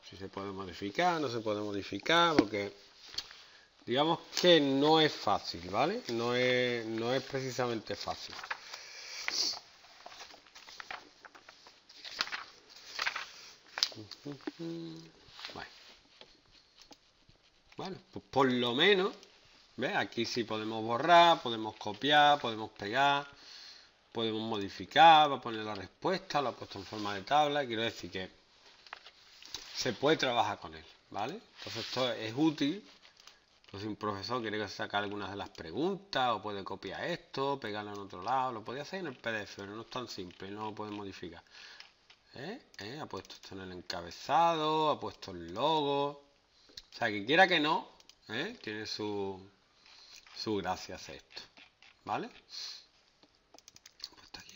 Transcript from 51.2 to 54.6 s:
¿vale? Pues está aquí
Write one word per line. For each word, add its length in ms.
¿vale? 240
Pues 2000
está 160
aquí 160